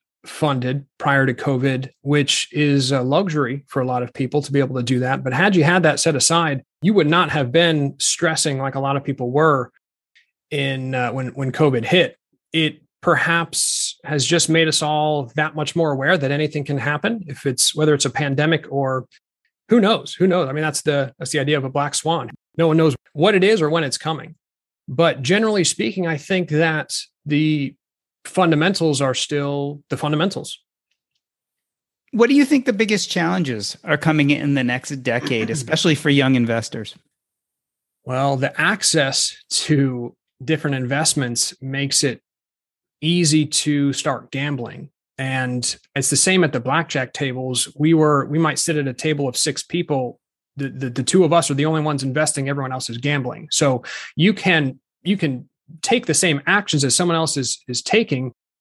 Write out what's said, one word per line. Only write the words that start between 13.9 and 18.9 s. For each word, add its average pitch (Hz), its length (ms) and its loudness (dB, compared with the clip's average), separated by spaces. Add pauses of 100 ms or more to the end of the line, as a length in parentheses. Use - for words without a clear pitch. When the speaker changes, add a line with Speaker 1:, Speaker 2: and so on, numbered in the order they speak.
Speaker 1:
has 139 220 -2
just 165 240 2
made 160 180 4
us 147 140 0
all 151 540 -2
that 151 200 -2
much 151 180 -6
more 160 180 0
aware 143 260 0
that 139 140 -2
anything 151 340 -2
can 143 120 -4
happen, 147 500 -4
if 135 180 -12
it's, - 280 0
whether 151 200 2
it's 139 120 0
a 135 40 -2
pandemic 147 600 0
or 131 380 -4 (640)